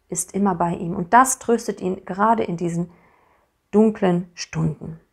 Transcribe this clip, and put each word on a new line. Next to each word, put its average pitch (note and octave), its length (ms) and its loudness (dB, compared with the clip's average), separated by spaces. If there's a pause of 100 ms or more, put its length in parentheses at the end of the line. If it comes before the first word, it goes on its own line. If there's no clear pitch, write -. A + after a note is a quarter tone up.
ist F3+ 260 -8
immer G3 180 2
bei E3+ 200 0
ihm E3+ 220 -6
und F3 180 -4
das B3+ 260 6
tröstet A3+ 420 -2
ihn F#3 240 -4
gerade G#3+ 380 0
in F3 140 -4
diesen E3+ 340 -4 (800)
dunklen G3+ 640 2
Stunden. D#3+ 640 -6 (140)